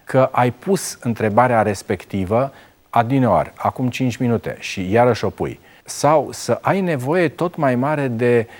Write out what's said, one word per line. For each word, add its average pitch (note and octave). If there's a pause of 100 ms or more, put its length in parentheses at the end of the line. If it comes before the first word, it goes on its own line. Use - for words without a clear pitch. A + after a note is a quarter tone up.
că C3
ai B2+
pus -
întrebarea A2+
respectivă G#2 (380)
adineoară, A#2+
acum -
cinci A#2+
minute, A#2+
și F#2
iarăși A#2
o G2+
pui. - (240)
Sau C#3+
să -
ai F3
nevoie D#3+
tot E3+
mai C3+
mare C#3
de A#2+ (140)